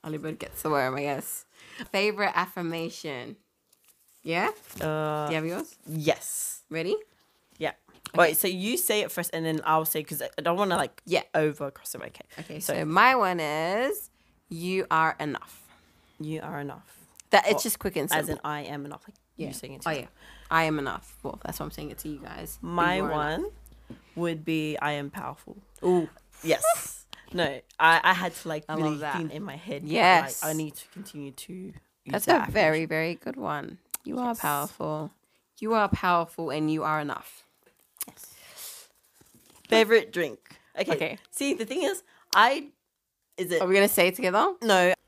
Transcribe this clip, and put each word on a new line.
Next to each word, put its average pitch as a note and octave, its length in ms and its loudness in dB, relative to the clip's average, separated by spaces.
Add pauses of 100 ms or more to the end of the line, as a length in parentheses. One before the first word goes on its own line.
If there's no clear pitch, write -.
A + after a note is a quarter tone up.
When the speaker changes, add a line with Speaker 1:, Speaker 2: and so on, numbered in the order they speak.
Speaker 1:
Early D#3 140 -6
bird D#3 200 -8
gets - 240 -12
the D#3 80 -2
worm, C3 240 2
I C#3+ 80 -4
guess. C#3+ 420 -6 (460)
Favorite G#3 440 0
affirmation? E3 1000 -6 (880)
Yeah? F3 280 0 (300)
Speaker 2:
Uh, D3+ 460 -2
Speaker 1:
Do D#3 60 -2
you D#3+ 40 0
have D#3 100 -2
yours? F3+ 300 -8 (100)
Speaker 2:
yes. - 840 -4
Speaker 1:
Ready? E3 240 -2 (640)
Speaker 2:
Yeah. D#3 140 -4 (380)
Speaker 1:
Okay. - 80 0
Speaker 2:
Wait, D#3+ 180 6
so - 120 0
you F#3+ 300 -2
say G#3+ 220 0
it F3 100 -4
first E3+ 220 -4
and E3 120 -2
then D#3+ 200 0
I'll D#3+ 200 2
say, D#3 200 -2
'cause - 180 -8
I - 200 -8
don't E3+ 140 2
wanna, F#3+ 200 2
like, - 280 -2
Speaker 1:
Yeah. E3 180 2 (120)
Speaker 2:
over D3 360 0
cross - 240 -14
it. - 80 -12
Okay. - 180 -16 (180)
Speaker 1:
Okay, D#3 220 -12
Speaker 2:
So - 140 -2
Speaker 1:
so E3 100 -2
my G3+ 320 6
one F#3 240 2
is, F3 680 -2 (380)
"You F3+ 420 -2
are D#3+ 280 2
enough." - 440 -8 (580)
Speaker 2:
You D#3 220 -8
are D3+ 180 -8
enough. - 420 -14 (320)
Speaker 1:
That, G3 140 8
it's G3 120 2
Speaker 2:
Or - 40 -2
Speaker 1:
just A3 160 -2
quick F#3 160 -4
and D3+ 160 -2
Speaker 2:
as D#3 80 2
in, D3 60 -4 (100)
Speaker 1:
simple. - 140 -8
Speaker 2:
"I D3 120 -4
am C#3+ 240 -10
enough." D3 220 -16
Like, - 80 -20 (200)
Speaker 1:
Yeah. D#3 120 -8
Speaker 2:
you - 60 -12
saying C3 200 -14
it - 80 -18
to E3+ 60 -6
Speaker 1:
Oh, D#3+ 40 -2
Speaker 2:
me. D3 80 -4
Speaker 1:
yeah. A2+ 60 -14 (440)
"I D#3+ 140 4
am D#3 140 0
enough." - 440 -6
Well, - 220 -10
that's - 160 -8
what D3+ 60 -6
I'm - 60 -12
saying D3+ 180 -12
it - 80 -16
to D#3 100 -12
you D3 120 -10
guys. - 420 -14
Speaker 2:
My F3 360 0
Speaker 1:
You F#3+ 80 0
are - 40 -4
Speaker 2:
one D3+ 300 -2
Speaker 1:
enough. G#4 120 -6 (600)
Speaker 2:
would E3 300 -4
be, D#3 340 -2
"I D3 140 -2
am C#3+ 180 -6
powerful." - 460 -12 (280)
Speaker 1:
Ooh. F3 240 4 (340)
Speaker 2:
Yes. - 640 0 (260)
No, D3+ 280 -2 (200)
I, D#3+ 240 8
I F#3 100 8
had F3 220 -2
to, - 120 -12
like, D#3 200 -6
Speaker 1:
I D#3 80 -4
Speaker 2:
really D#3 140 0
Speaker 1:
love D3 100 -4
that. C#3+ 160 -4
Speaker 2:
think D#3 160 -4
in D3+ 100 -10
my D3 140 -10
head. D3+ 260 -10
Like, D3+ 80 -8
Speaker 1:
Yes. E3+ 540 4
Speaker 2:
I D#3 80 0
need D#3 240 -4
to - 160 -16
continue C#3+ 400 -14
to - 200 -16
use F#3 220 -12 (320)
Speaker 1:
That's - 200 -4
Speaker 2:
that - 220 4
Speaker 1:
a - 40 -6
very, G3+ 140 4 (180)
Speaker 2:
affirmation. D#3+ 40 -8
Speaker 1:
very D#3+ 280 -2
good - 200 -12
one. D3+ 420 -8 (260)
You B3 160 -6
are B3 80 -2
Speaker 2:
Yes. A#3 120 -6
Speaker 1:
powerful. D3+ 680 -4 (480)
You A3 160 0
are G#3 140 4
powerful E3+ 600 2
and D#3 200 0
you D#3 140 0
are D#3 160 0
enough. - 440 -8 (600)
Speaker 2:
Yes. - 840 -18 (800)
Favorite A3 440 6
drink. D#3 260 -2 (400)
Okay. D#4+ 140 0
Speaker 1:
Okay. - 260 -2 (140)
Speaker 2:
See, C#4 220 0
the A3+ 100 -4
thing C4+ 180 -4
is, F#4+ 200 -2 (320)
I, A#3+ 340 6 (680)
is F3+ 140 -4
it E3+ 120 2
Speaker 1:
Are F#3 40 2
we F#3 80 4
gonna G3+ 140 8
say F3+ 200 6
it F#3 60 0
together? B3+ 480 2
Speaker 2:
No. F#3 300 6 (160)